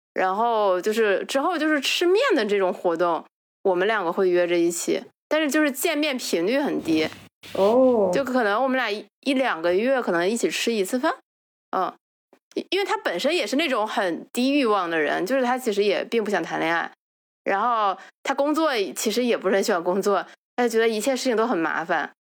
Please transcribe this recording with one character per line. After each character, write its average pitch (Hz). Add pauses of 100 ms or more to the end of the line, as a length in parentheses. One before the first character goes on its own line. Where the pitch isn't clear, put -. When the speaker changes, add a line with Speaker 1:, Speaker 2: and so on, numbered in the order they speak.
(140)
Speaker 1:
然 185
后 214
就 214
是 214
之 269
后 339
就 302
是 302
吃 -
面 370 (180)
的 220
这 202
种 185
活 170
动， 170 (380)
我 185
们 185
两 214
个 170
会 190
约 175
着 175
一 170
起， - (240)
但 311
是 302
就 311
是 294
见 320
面 294
频 180
率 247
很 160
低。 156 (440)
Speaker 2:
哦。 220
Speaker 1:
就 269
可 254
能 208
我 269
们 254
俩 240
一， 208 (180)
一 277
两 240
个 170
月 247
可 220
能 170
一 226
起 185
吃 -
一 208
次 254
饭。 294 (600)
嗯， 185 (800)
因 359
为 403
他 392
本 214
身 302
也 294
是 -
那 320
种 226
很 196
低 254
欲 285
望 202
的 165
人， 151
就 247
是 262
他 247
其 247
实 202
也 190
并 233
不 202
想 180
谈 160
恋 165
爱， 170 (540)
然 196
后 214 (260)
他 277
工 285
作 311 (240)
其 -
实 233
也 214
不 185
是 202
很 196
喜 208
欢 170
工 185
作， 190 (300)
他 247
觉 226
得 226
一 226
切 233
事 254
情 247
都 220
很 202
麻 160
烦。 165 (120)